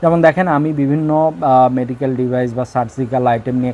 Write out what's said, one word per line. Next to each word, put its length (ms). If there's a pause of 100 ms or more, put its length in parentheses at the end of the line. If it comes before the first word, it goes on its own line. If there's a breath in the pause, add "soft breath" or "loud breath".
যেমন 200
দেখেন 260
আমি 260
বিভিন্ন, 580 (100)
আহ, 320
মেডিকেল 420
ডিভাইস 380
বা 120
সার্জিক্যাল 640
আইটেম 300
নিয়ে 160